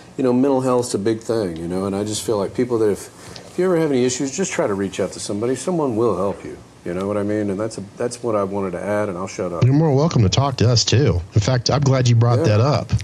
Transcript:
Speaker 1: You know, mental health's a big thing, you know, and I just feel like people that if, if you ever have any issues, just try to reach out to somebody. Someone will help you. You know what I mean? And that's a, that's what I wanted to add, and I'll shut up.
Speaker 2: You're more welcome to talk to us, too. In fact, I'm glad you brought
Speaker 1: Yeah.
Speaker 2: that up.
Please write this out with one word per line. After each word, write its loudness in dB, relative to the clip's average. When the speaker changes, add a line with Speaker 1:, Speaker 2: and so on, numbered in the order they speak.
Speaker 1:
You -2
know, 2
mental 2
health's 0
a 0
big 0
thing, -4
you -8
know, -2
and -2
I -2
just -6
feel 0
like -2
people 0
that 4
if, -4
if -10
you 2
ever 2
have 2
any 2
issues, -2
just -2
try -2
to 0
reach -4
out -2
to -14
somebody. -4
Someone -2
will 2
help -4
you. -12
You -6
know -4
what -2
I -2
mean? -2
And -4
that's -6
a, -10
that's -6
what 0
I 2
wanted -4
to -6
add, -2
and -6
I'll -6
shut -6
up. 0
Speaker 2:
You're 4
more 4
welcome 2
to 4
talk 0
to 4
us, 2
too. 2
In 4
fact, 0
I'm 2
glad 4
you 6
brought 4
Speaker 1:
Yeah. 4
Speaker 2:
that 4
up. 2